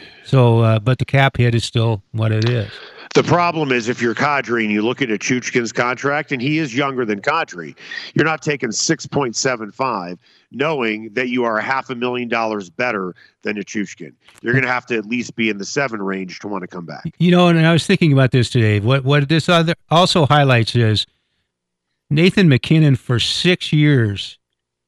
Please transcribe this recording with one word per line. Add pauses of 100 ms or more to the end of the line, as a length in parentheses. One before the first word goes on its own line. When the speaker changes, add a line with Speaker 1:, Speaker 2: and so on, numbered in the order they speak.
(260)
Speaker 1:
So,
uh,
but
the
cap
hit
is
still (100)
what
it
is. (420)
Speaker 2:
The
problem
is,
if
you're
Kadri
and
you
look
at
Nichushkin's
contract,
and
he
is
younger
than
Kadri, (380)
you're
not
taking
six
point
seven
five, (320)
knowing
that
you
are
a
half
a
million
dollars
better (260)
than
Nichushkin. (300)
You're
gonna
have
to
at
least
be
in
the
seven
range
to
wanna
come
back. (120)
Speaker 1:
You
know,
and
I
was
thinking
about
this
today.
What,
what
this
other (160)
also
highlights
is (1040)
Nathan
MacKinnon
for
six
years (500)